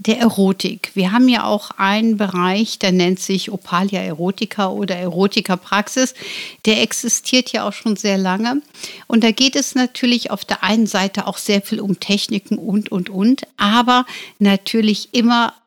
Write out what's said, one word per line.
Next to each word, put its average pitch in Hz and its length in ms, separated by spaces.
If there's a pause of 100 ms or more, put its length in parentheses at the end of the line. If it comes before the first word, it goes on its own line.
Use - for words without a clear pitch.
der 220 180
Erotik. 196 760
Wir 185 180
haben 247 160
ja 240 160
auch 208 320
einen 214 400
Bereich, 190 640
der 196 100
nennt 185 300
sich 190 320
Opalia 190 500
Erotica 185 680
oder 196 260
Erotika 185 580
Praxis. 208 600 (520)
Der 220 160
existiert - 720
ja 208 160
auch 208 40
schon 214 220
sehr 196 240
lange. 214 440 (440)
Und 233 160
da 233 80
geht 262 240
es 277 220
natürlich 247 560
auf 202 120
der - 200
einen 214 240
Seite 196 400
auch 196 100
sehr 202 240
viel 214 180
um 196 200
Techniken 202 580
und, 208 320
und, 180 200
und, 208 320 (160)
aber 240 480 (340)
natürlich 202 720
immer 233 420 (120)